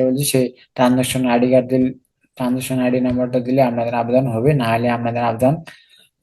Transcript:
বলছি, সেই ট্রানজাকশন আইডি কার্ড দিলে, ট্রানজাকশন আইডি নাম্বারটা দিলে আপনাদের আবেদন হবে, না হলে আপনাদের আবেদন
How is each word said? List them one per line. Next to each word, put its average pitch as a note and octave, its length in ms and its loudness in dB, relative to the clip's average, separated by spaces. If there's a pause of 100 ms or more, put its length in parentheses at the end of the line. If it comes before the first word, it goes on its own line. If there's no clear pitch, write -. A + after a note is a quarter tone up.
বলছি, C3 180 -2
সেই C3 220 0 (280)
ট্রানজাকশন B2+ 520 0
আইডি A#2+ 240 2
কার্ড B2+ 220 4
দিলে, B2+ 160 2 (480)
ট্রানজাকশন B2+ 440 -4
আইডি B2+ 200 0
নাম্বারটা B2 400 -2
দিলে B2+ 220 0
আপনাদের A#2+ 320 -2
আবেদন A#2+ 320 0
হবে, A2+ 280 0
না B2+ 180 0
হলে A#2 180 0
আপনাদের A#2 320 -2
আবেদন A#2+ 320 2 (680)